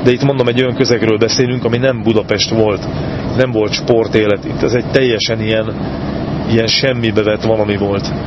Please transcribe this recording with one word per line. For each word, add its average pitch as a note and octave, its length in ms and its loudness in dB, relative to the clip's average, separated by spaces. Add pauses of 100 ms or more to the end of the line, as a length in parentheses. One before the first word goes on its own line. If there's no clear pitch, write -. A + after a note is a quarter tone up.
de B2+ 80 4
itt B2+ 120 0
mondom, C3+ 240 2
egy A#2+ 140 0
olyan B2 140 0
közegről A2+ 420 2
beszélünk, B2 480 0
ami A#2 120 2
nem B2 260 0
Budapest G#2 460 0
volt, G#2+ 380 0 (500)
nem B2+ 140 2
volt G#2+ 220 0
sportélet, G#2+ 720 2
itt - 160 -4
ez A2+ 120 0
egy B2 180 0
teljesen A#2 500 0
ilyen, A2 320 -2 (800)
ilyen A2+ 160 2
semmibe A2+ 560 0
vett G#2+ 200 0
valami G#2+ 340 2
volt. G2+ 300 -2 (200)